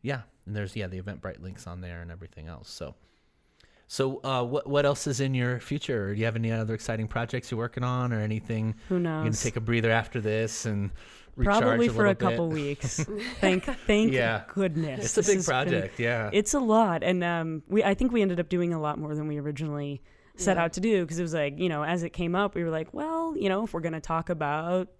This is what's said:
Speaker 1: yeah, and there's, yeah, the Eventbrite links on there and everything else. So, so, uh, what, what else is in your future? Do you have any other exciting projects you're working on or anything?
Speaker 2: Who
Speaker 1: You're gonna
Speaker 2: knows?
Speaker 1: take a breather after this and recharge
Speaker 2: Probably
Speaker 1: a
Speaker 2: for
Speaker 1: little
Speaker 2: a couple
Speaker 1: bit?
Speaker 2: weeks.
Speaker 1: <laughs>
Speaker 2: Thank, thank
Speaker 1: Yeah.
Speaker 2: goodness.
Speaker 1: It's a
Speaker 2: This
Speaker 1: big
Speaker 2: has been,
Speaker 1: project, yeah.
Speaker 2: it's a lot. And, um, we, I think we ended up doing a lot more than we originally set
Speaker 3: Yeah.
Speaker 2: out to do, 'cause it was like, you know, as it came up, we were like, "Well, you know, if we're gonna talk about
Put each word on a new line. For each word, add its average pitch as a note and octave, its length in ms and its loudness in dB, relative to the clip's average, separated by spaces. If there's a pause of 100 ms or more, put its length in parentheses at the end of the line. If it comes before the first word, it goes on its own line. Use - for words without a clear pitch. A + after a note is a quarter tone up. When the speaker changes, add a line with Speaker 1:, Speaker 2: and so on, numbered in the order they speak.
Speaker 1:
yeah, B2+ 180 -4 (260)
and G#2 80 -8
there's, G2+ 220 -4
yeah, G2+ 100 -4
the F#2 160 -8
Eventbrite F#2+ 400 -10
links F#2 240 -12
on F2+ 140 -10
there F2 220 -10
and E2+ 100 -12
everything E2 340 -16
else. D#2+ 240 -14
So, - 240 -12 (920)
so, C3+ 340 -2
uh, C3 220 0
what, C3 240 -2
what C#3+ 180 4
else C#3 220 2
is B2+ 120 0
in C3+ 140 2
your B2 240 2
future? A2+ 560 -2
Do G#2+ 60 -2
you A2+ 40 2
have A2+ 120 0
any A2+ 160 0
other A2+ 220 -2
exciting A2 340 -4
projects A#2+ 420 -4
you're A2+ 80 -2
working A#2+ 240 -4
on B2 300 0
or A2 80 0
anything? A2 560 -2 (120)
Speaker 2:
Who F#3 60 0
Speaker 1:
You're F3 100 2
gonna D#3 200 -2
Speaker 2:
knows? - 180 0
Speaker 1:
take A#2+ 140 -2
a A#2 40 -2
breather A2+ 300 2
after A2+ 300 2
this A2 460 -2
and G2+ 260 -2 (420)
recharge G3+ 280 4
Speaker 2:
Probably A#3 260 6
Speaker 1:
a - 20 4
Speaker 2:
for G#3+ 60 -2 (120)
Speaker 1:
little G3 40 6
Speaker 2:
a - 20 4
couple F#3 340 2
Speaker 1:
bit? D#3 60 0
Speaker 2:
weeks. C#3+ 500 -2 (160)
Speaker 1:
<laughs> B3 200 -8
Speaker 2:
Thank, F#3 240 4
thank G#3 480 2
Speaker 1:
Yeah. A2+ 300 2 (120)
Speaker 2:
goodness. E3 500 0
Speaker 1:
It's - 120 -2
a G#3+ 40 6
Speaker 2:
This - 60 2
Speaker 1:
big G3+ 120 6
Speaker 2:
has E3 80 0
been, D3+ 60 2
Speaker 1:
project, B2 480 0
yeah. A#2 320 0
Speaker 2:
it's G#3 220 2
a C#4+ 60 4
lot. A3 420 4
And, F3+ 220 2
um, E3 440 -2
we, G#3 140 4
I G3 120 4
think A#3+ 180 0
we A3+ 100 4
ended F3+ 160 2
up D#3+ 100 -2
doing F3 240 0
a D#3+ 80 -2
lot D3+ 200 -2
more D3+ 160 -4
than D3+ 120 -2
we D3 100 -4
originally C#3+ 600 -6 (380)
set F#3 180 2
Speaker 3:
Yeah. E3+ 80 4
Speaker 2:
out E3 100 0
to F3+ 60 -4
do, F#3+ 260 4
'cause E3 120 -6
it F3 40 0
was E3 100 -2
like, D3 260 0
you F3+ 120 2
know, D3+ 120 -2
as E3 200 0
it E3+ 80 -4
came F3 240 -2
up, G3+ 200 0
we E3+ 100 -2
were E3 60 -2
like, D#3+ 220 -4
"Well, D#4+ 460 -2
you G3 100 0
know, G3 160 0
if A3 80 -6
we're E3+ 80 -4
gonna D#3+ 220 -4
talk E3 260 -2
about E3 600 -2 (120)